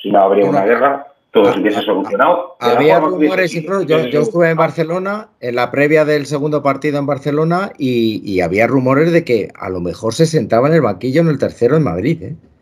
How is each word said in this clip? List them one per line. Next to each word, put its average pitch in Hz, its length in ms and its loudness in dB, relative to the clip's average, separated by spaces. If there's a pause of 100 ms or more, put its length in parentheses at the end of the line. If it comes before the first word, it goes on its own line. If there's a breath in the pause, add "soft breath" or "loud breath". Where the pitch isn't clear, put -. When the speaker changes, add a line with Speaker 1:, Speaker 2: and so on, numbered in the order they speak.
Speaker 1:
Si 101 80 -6
no, 101 100 4
habría 98 260 4
Speaker 2:
Bueno, 95 120 0
Speaker 1:
una 98 80 0
guerra, 127 400 0 (260)
todo 104 160 4
Speaker 2:
ha-, 95 40 2
Speaker 1:
se 98 80 -2
hubiese 104 200 0
Speaker 2:
ha-, - 20 -8
Speaker 1:
solucionado 101 760 -2
de 120 80 -4
la 120 80 2
Speaker 2:
había 147 200 4
Speaker 1:
forma 202 160 2
que 185 60 -2
hubiese 151 180 2
Speaker 2:
rumores, 185 160 0
Speaker 1:
sido. 160 120 -6
Speaker 2:
incluso, 190 240 -4
yo, 156 220 0
yo 147 140 0
estuve 170 280 2
en 165 60 0
Barcelona, 170 720 -2 (120)
en 123 140 -6
la 120 160 -2
previa 147 360 2
del 147 180 0
segundo 147 380 -4
partido 143 360 -2
en 143 60 -4
Barcelona, 151 760 -2
y, 117 460 -2
y 95 160 -2
había 92 260 2
rumores 135 460 2
de 165 100 4
que 110 320 -2
a - 140 -12
lo 92 120 -6
mejor 87 340 -6
se 160 100 2
sentaba 127 440 0
en 160 60 2
el 165 60 4
banquillo 123 400 0
en 170 80 2
el 143 100 0
tercero 120 380 0
en 160 60 2
Madrid, 92 400 -2
¿eh? 156 140 -12 (260)